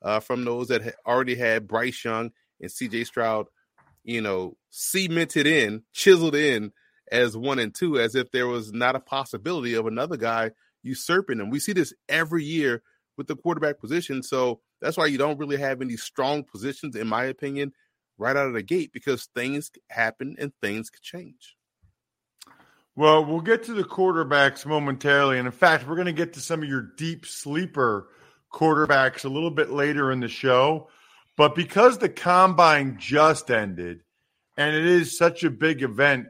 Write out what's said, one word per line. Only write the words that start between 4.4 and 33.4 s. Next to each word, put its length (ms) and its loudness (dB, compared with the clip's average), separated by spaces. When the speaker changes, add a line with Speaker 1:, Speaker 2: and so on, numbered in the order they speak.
Speaker 1:
cemented 760 -2
in, 360 2
chiseled 420 6
in 380 0
as 260 2
one 220 -2
and 160 -4
two, 240 -2
as 160 0
if 160 -2
there 160 0
was 260 -6
not 240 0
a 40 -10
possibility 720 -6
of 120 -2
another 300 -4
guy 340 -2
usurping 580 -4
him. 100 -8
We 100 -4
see 120 -4
this 200 -2
every 360 -2
year 380 -2
with 100 -12
the 100 -8
quarterback 440 -4
position, 420 -6
so 380 -2
that's 160 -4
why 100 2
you 120 0
don't 200 0
really 180 -4
have 240 -4
any 160 -6
strong 480 -4
positions, 520 -10
in 100 -6
my 180 -2
opinion, 480 -8
right 180 0
out 100 2
of 80 -4
the 80 -4
gate, 300 -4
because 420 -4
things 360 -6
happen 500 -6
and 220 -8
things 300 -6
could 120 -20
change. 540 -20
Speaker 2:
Well, 300 6
we'll 160 -4
get 240 0
to 100 -10
the 100 -2
quarterbacks 800 2
momentarily, 760 2
and 80 -4
in 60 -6
fact, 340 2
we're 100 -6
gonna 160 -2
get 220 -4
to 60 -16
some 220 -6
of 60 -6
your 280 -6
deep 300 -8
sleeper 840 -4
quarterbacks 720 2
a 40 -6
little 220 -4
bit 200 0
later 420 0
in 80 -4
the 80 -6
show. 600 2
But 180 6
because 440 4
the 100 0
Combine 880 6
just 520 4